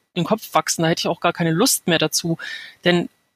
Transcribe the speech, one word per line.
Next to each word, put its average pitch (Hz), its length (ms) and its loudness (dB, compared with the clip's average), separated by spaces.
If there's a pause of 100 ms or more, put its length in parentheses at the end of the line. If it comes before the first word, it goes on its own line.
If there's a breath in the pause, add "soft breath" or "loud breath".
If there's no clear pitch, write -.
(160)
den 175 80 0
Kopf - 300 -2
wachsen. - 300 2
Da 160 60 2
hätte 175 120 0
ich - 60 -2
auch 165 120 -4
gar 175 140 0
keine 165 180 0
Lust 185 360 2
mehr 165 120 4
dazu. 165 380 -2 (460 loud breath)
Denn 175 260 2 (260)